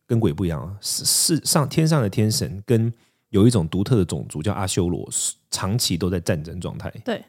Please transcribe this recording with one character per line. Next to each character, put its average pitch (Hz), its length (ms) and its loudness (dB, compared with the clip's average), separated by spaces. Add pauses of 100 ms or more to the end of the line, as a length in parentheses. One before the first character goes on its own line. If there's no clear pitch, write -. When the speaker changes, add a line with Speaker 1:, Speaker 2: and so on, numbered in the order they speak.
Speaker 1:
跟 117 140 2
鬼 95 140 2
不 95 100 -2
一 87 40 0
样 78 120 -4
啊， 90 220 -10
是， - 220 -6
是 - 400 2
上-， 147 240 2
天 160 180 2
上 156 160 2
的 104 60 0
天 107 220 2
神 98 340 -4
跟 113 260 2 (380)
有 98 180 6
一 127 40 10
种 90 180 2
独 90 160 -2
特 131 100 2
的 104 80 4
种 76 240 -4
族 - 160 -8
叫 101 120 -2
阿 98 120 -4
修 90 220 0
罗， 64 180 -4 (440)
长 101 280 -2
期 98 180 0
都 87 140 -2
在 90 100 -2
战 87 220 -2
争 82 180 -10
状 78 160 -8
态。 - 160 -8 (120)
Speaker 2:
对。 226 240 -6